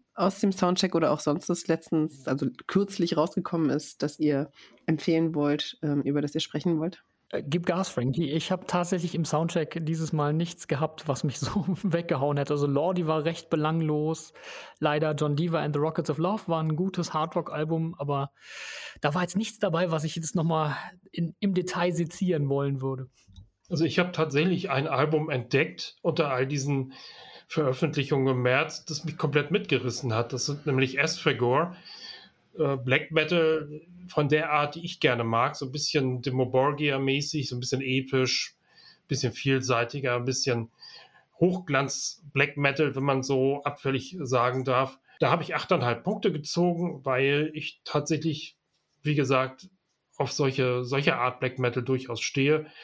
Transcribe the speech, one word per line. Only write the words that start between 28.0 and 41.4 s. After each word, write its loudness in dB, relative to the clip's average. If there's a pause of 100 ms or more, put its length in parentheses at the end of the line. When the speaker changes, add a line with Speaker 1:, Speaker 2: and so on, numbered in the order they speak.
Speaker 3:
im 2
März, 2
das -8
mich -8
komplett 0
mitgerissen 0
hat. 0
Das -4
sind -4
nämlich 2
Asphagur, 2 (840)
äh, 2
Black 2
Metal 2 (260)
von 2
der 4
Art, 0
die -10
ich -8
gerne 4
mag, 2
so -8
ein -8
bisschen 0
Dimmu 0
Borgir-mäßig, 0
so -6
ein -6
bisschen -2
episch, 0 (500)
ein -20
bisschen -2
vielseitiger, 0
ein -2
bisschen 0 (720)